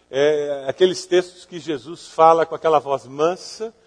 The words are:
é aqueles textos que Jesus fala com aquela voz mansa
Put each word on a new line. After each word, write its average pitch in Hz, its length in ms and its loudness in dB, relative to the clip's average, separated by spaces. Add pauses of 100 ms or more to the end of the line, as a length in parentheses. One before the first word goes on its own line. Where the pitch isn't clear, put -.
(120)
é 147 560 -2
aqueles 180 380 0
textos 180 400 -2
que 175 160 -16
Jesus 151 460 -10
fala 160 380 4
com 160 100 -6
aquela 156 240 2
voz 135 260 -4
mansa 170 680 -6 (140)